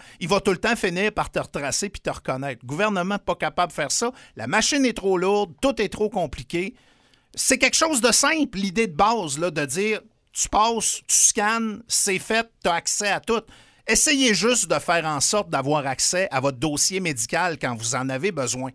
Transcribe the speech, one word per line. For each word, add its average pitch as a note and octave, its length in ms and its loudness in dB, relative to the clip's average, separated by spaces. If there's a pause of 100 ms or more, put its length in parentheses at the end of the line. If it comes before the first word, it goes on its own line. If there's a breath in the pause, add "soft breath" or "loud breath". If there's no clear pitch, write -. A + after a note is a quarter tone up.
(200 loud breath)
Il F3+ 80 -6
va F#3+ 120 4
tout F#3+ 120 0
le F3 60 0
temps A3+ 180 0
finir G3 380 -2
par D#3+ 180 -4
te E3 80 -2
retracer C#3+ 500 -4
puis - 100 -14
te D3+ 120 -6
reconnaître. C3+ 500 -6
Le B2 60 -18
gouvernement G3 500 0
pas F3+ 160 -2
capable E3+ 380 -2
de - 40 -14
faire D3 160 -2
ça. A3+ 200 -2 (240 loud breath)
La A2 100 -8
machine A3 400 2
est A#3 100 0
trop F#3+ 220 0
lourde, G3 340 2 (120)
tout C4 180 2
est F#3+ 80 0
trop G#3 220 -2
compliqué. E3+ 640 -4 (580 soft breath)
C'est - 240 2
quelque B3+ 180 2
chose D#4 260 2
de A#3 100 4
simple, D4+ 480 2
l'idée G3 260 0
de E3 100 -6
base, F#3+ 440 2
là, F3 100 0
de D3+ 160 -2
dire, F#3+ 360 -2 (300)
tu - 160 -4
passes, A3 600 0
tu - 80 2
scannes, A3 720 2
c'est F#3+ 320 2
fait, A3+ 280 0 (160)
t'as E3+ 120 2
accès G3+ 340 -2
à E3+ 100 0
tout. A3 220 -2 (460 loud breath)
Essayez B3+ 480 4
juste F#3+ 340 0
de D#3+ 80 2
faire E3 280 0
en D3+ 140 -2
sorte G#3 300 0
d'avoir C#3 380 0
accès F3+ 420 0
à C3 100 -2
votre C3 200 -2
dossier D#3 400 0
médical E3 600 -2
quand B2 160 -4
vous A2+ 200 -4
en C3 140 -2
avez C#3 220 -2
besoin. B2+ 420 -4